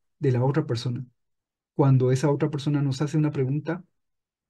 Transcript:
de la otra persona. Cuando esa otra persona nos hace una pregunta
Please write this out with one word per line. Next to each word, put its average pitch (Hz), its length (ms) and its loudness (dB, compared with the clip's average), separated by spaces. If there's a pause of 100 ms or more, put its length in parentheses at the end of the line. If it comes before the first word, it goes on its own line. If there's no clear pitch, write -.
(200)
de 139 140 0
la 120 100 0
otra 139 240 0
persona. 120 380 -6 (680)
Cuando 131 360 4
esa 135 200 2
otra 143 200 0
persona 147 300 -2
nos 139 200 -2
hace 151 160 -2
una 151 140 0
pregunta 147 520 -4 (680)